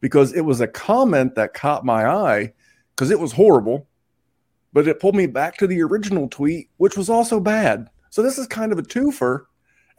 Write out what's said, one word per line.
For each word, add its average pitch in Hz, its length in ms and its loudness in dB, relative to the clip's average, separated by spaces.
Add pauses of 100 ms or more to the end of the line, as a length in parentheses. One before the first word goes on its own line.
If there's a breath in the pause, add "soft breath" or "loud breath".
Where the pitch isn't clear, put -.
because 139 320 4
it 170 100 -2
was 139 180 0
a 120 60 0
comment 175 680 0
that 110 200 -2
caught 143 300 -4
my 113 220 2
eye 123 480 0 (420)
'cause 135 140 -2
it 190 100 2
was 147 120 -6
horrible, 135 540 4 (840)
but 147 160 2
it 156 120 -2
pulled 196 140 2
me 196 120 2
back 139 320 -6
to 202 80 0
the 180 160 0
original 185 460 -2
tweet, 151 500 -4
which 196 180 2
was 196 140 -4
also 226 300 0
bad. 180 500 -2 (180)
So - 140 -2
this 262 160 -2
is 262 80 -10
kind 220 260 -6
of 175 60 -2
a 156 40 -4
twofer, 240 600 -2 (540)